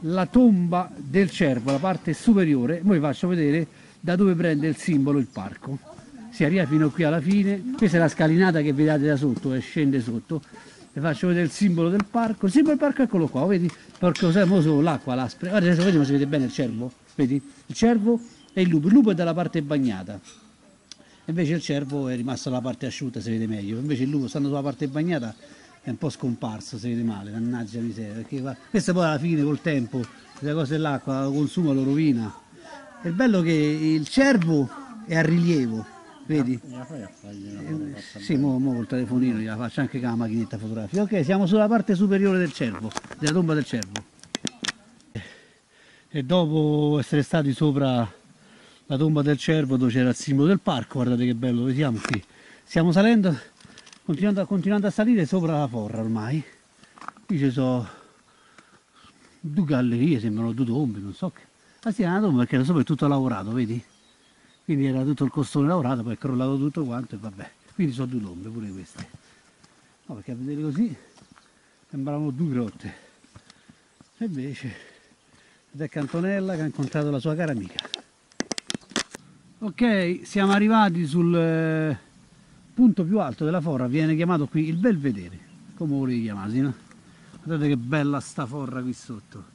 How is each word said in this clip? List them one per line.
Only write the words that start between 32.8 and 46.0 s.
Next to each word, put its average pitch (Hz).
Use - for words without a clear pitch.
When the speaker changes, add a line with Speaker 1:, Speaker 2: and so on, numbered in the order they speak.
Speaker 1:
È 175
bello 190
che 165
il 156
cervo 165
è 165
a 165
rilievo, 156
vedi? 127
Speaker 2:
Eh, 139
la 127
fai 135
a 95
fargli 101
una 101
Speaker 1:
Eh, 143
Speaker 2:
foto 156
fatta -
Speaker 1:
sì, 160
Speaker 2:
bene. 135
Speaker 1:
mo, 131
mo 131
col 117
telefonino 123
gliela 110
faccio 117
anche 131
con 123
la 117
macchinetta 113
fotografica. 110
Ok, 190
siamo 190
sulla 208
parte 208
superiore 196
del 175
cervo, 110
della 151
tomba 165
del 147
cervo. 104